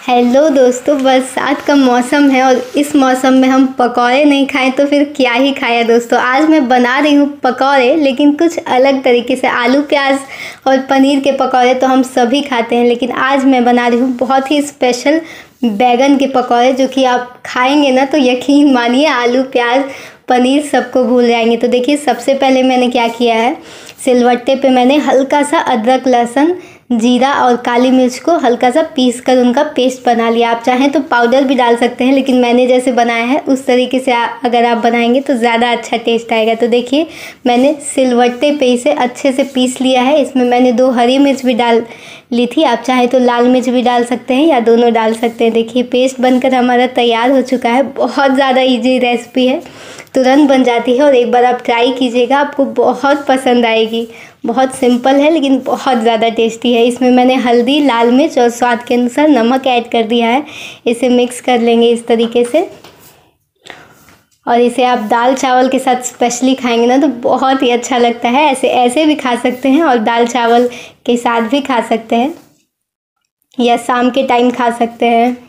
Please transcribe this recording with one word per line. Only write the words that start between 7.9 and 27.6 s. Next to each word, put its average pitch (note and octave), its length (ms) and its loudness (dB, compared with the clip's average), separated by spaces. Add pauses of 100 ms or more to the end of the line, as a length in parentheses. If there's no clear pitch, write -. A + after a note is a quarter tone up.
लेकिन D4 380 2
कुछ E4+ 260 0
अलग C4 440 0
तरीके A#3+ 320 0
से। C4 120 -4
आलू, B3 360 0
प्याज C#4 360 0 (480)
और C4+ 120 2 (100)
पनीर C#4 300 2
के C4+ 140 0
पकौड़े B3+ 400 0
तो B3+ 140 0
हम C4 180 2
सभी B3+ 380 0
खाते A#3+ 320 -4
हैं, A#3+ 100 2
लेकिन A#3+ 260 0
आज C4 340 -2
मैं B3+ 200 4
बना A#3+ 220 2
रही A#3+ 120 0
हूँ B3+ 180 0
बहुत C4+ 340 -2
ही D4 120 0
special C#4+ 580 -2 (420)
बैगन B3 540 2
के C4+ 120 0
पकौड़े, B3 440 0
जो C4 140 0
कि C4 180 -2
आप B3 400 -4
खाएंगे C4+ 460 0
ना C4 140 2
तो D4 140 -2
यकीन C4+ 540 2
मानिए B3 340 0
आलू, B3 380 0
प्याज, B3+ 380 -2 (460)
पनीर B3+ 340 2
सबको B3+ 400 -2
भूल A#3+ 240 2
जाएंगे। A#3 300 2
तो A#3+ 120 -2
देखिए, B3 300 0
सबसे C4+ 360 -2
पहले C4 280 0
मैंने B3 260 0
क्या A#3+ 200 -2
किया A#3 260 -2
है, A#3+ 200 -2 (500)
सिलवट्टे B3 500 2
पे C4+ 160 0
मैंने B3+ 280 2
हल्का C4+ 440 0
सा D4+ 160 -2
अदरक, B3+ 480 -2
लहसुन, C4 500 0 (340)
जीरा B3 440 0
और B3 220 2
काली A#3+ 340 0